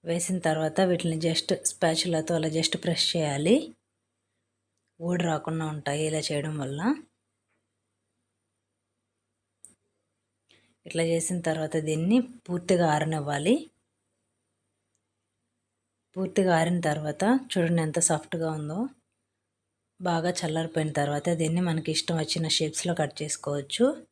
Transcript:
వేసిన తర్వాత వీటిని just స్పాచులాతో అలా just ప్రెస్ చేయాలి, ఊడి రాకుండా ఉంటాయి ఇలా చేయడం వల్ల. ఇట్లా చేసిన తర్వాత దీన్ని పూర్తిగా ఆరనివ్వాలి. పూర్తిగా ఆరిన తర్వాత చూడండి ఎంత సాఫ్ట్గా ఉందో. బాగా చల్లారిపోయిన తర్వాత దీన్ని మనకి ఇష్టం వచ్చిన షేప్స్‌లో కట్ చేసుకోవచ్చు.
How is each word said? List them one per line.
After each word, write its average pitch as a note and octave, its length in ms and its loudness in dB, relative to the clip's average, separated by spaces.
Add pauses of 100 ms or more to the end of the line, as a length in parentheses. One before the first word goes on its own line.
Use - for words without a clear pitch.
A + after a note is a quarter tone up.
వేసిన F3 380 -2
తర్వాత D#3 320 0 (100)
వీటిని E3+ 360 0
just D#3+ 280 0 (160)
స్పాచులాతో D#3+ 680 0
అలా D#3+ 180 0
just D#3+ 260 0
ప్రెస్ - 300 0
చేయాలి, D3+ 420 2 (1500)
ఊడి F3 220 0
రాకుండా D#3+ 440 -2
ఉంటాయి D3 380 -4
ఇలా D#3 180 -2
చేయడం D3+ 320 -4
వల్ల. C#3 200 -6 (4000)
ఇట్లా E3 260 0
చేసిన E3 260 0 (100)
తర్వాత D#3 260 -2 (140)
దీన్ని E3+ 320 4 (260)
పూర్తిగా F3 480 2
ఆరనివ్వాలి. D3+ 600 0 (2500)
పూర్తిగా F#3 460 2
ఆరిన F3 280 2
తర్వాత D3+ 360 -2 (280)
చూడండి E3+ 360 2
ఎంత D3+ 100 -2 (140)
సాఫ్ట్గా D#3+ 360 -2 (120)
ఉందో. D3+ 200 -6 (1300)
బాగా E3+ 300 0
చల్లారిపోయిన D#3+ 520 -2 (100)
తర్వాత D3 260 -2 (140)
దీన్ని E3 280 0
మనకి D#3+ 280 -2
ఇష్టం E3+ 260 -2
వచ్చిన D#3+ 240 -2 (100)
షేప్స్‌లో D#3+ 440 -2
కట్ D3 200 -2
చేసుకోవచ్చు. D3 640 -2 (260)